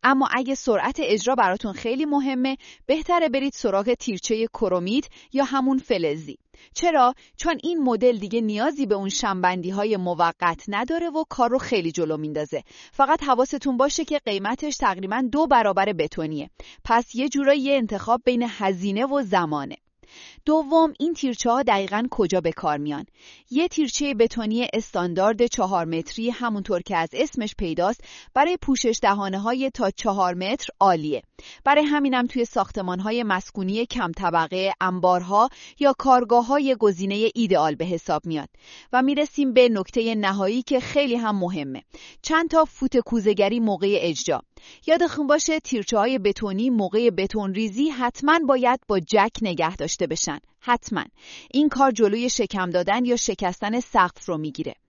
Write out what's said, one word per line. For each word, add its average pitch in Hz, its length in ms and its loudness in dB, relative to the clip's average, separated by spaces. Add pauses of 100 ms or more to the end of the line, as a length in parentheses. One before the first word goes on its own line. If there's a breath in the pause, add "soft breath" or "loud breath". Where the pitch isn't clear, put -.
اما 269 300 2
اگه 262 220 -2
سرعت 240 480 0
اجرا 220 320 0
براتون 202 380 0
خیلی 254 320 -4
مهمه، 269 520 -2 (300 loud breath)
بهتره 320 420 2
برید 269 240 0
سراغ 202 420 0
تیرچهٔ 220 520 -4
کرومیت 185 580 -2 (280 loud breath)
یا 269 120 2
همون 262 340 0
فلزی. 160 600 -2 (360 soft breath)
چرا؟ 277 400 4 (220 soft breath)
چون - 260 -4
این 330 200 -2
مدل 240 360 2
دیگه 208 220 -4
نیازی 226 460 -2
به 208 80 2
اون 196 140 -4
شنبندی‌های 190 880 -2
موقت 175 720 -2
نداره 320 420 -4
و 311 180 -2
کار 233 220 0
رو 254 80 0
خیلی 175 340 -2
جلو 156 240 -2
میندازه. 151 460 -6 (300 loud breath)
فقط 277 300 2
حواستون 269 540 0
باشه 285 280 0
که 294 140 -2
قیمتش 214 580 -4
تقریباً 196 560 -2
دو 302 140 2
برابر 208 460 4
بتونیه. 156 580 -4 (340 loud breath)
پس 233 300 0
یه 254 140 -2
جورایی 277 320 2
یه 277 160 2
انتخاب 226 480 -2
بین 240 240 2
هزینه 196 580 -2
و 277 160 0
زمانه. 170 540 -2 (680 loud breath)
دوم، 311 540 4
این 330 160 -2
تیرچه‌ها 247 480 0
دقیقاً 208 480 0
کجا 185 300 0
به 165 120 -2
کار 147 260 -2
میان؟ 147 260 -6 (460 loud breath)
یه 311 180 0
تیرچهٔ 285 460 -2
بتونی 226 580 0
استاندارد 202 720 0
چهار 185 380 0
متری، 165 460 -4
همونطور 214 520 -4
که 196 140 -4
از 165 160 0
اسمش 226 460 -4
پیداست، 180 420 -2 (340 loud breath)
برای 339 280 2
پوشش 226 400 0
دهانه‌های 208 680 0
تا 214 200 -2
چهار 190 440 -2
متر 185 320 -4 (140)
عالیه. 156 420 2 (420 loud breath)
برای 294 200 4
همینم 277 420 0
توی 247 180 -2
ساختمان‌های 196 760 -4
مسکونی 196 640 -2
کم 190 260 -4
طبقه، 185 680 0
انبارها 180 680 2 (300 loud breath)
یا 277 200 4
کارگاه‌ها 247 600 4
یه 269 140 2
گزینهٔ 202 600 0
ایدئال 170 400 2
به 160 100 -6
حساب 170 420 -4
میاد. 160 220 -6 (440 loud breath)
و 254 100 2
می‌رسیم 285 500 0
به 247 160 8
نکتهٔ 226 460 0
نهایی 202 480 0
که 254 180 0
خیلی 269 360 0
هم 214 220 -2
مهمه. 151 440 -4 (400 loud breath)
چند 320 280 0
تا 320 140 6
فوت - 320 -2
کوزه‌گری 214 640 2
موقع 202 400 0
اجرا. 156 420 -2 (440 loud breath)
یادتون 311 400 2
باشه 311 340 2
تیرچه‌های 226 580 -2
بتونی 202 520 -2
موقع 220 400 2
بتون 196 440 -4
ریزی 220 340 -2
حتماً 269 500 0 (100)
باید 254 400 2
با 196 120 2
جک 208 300 2 (120)
نگه 170 340 -2
داشته 160 300 -4
بشن. 147 320 -6 (220)
حتماً. 233 440 -2 (460 loud breath)
این 294 180 4
کار 269 220 4
جلوی 226 400 2
شکم 190 400 -2
دادن 190 340 0
یا 240 120 0
شکستن 208 640 -4
سقف 185 480 0
رو 170 100 -4
می‌گیره. 156 360 -8 (140)